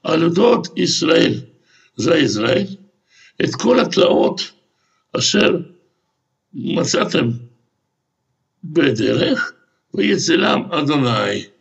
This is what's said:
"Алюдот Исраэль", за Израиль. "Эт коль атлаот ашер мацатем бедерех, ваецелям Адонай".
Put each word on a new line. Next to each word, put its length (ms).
"Алюдот 720
Исраэль", 760
за 300
Израиль. 540
"Эт 160
коль 280
атлаот 720
ашер 600
мацатем 1000
бедерех, 920
ваецелям 800
Адонай". 880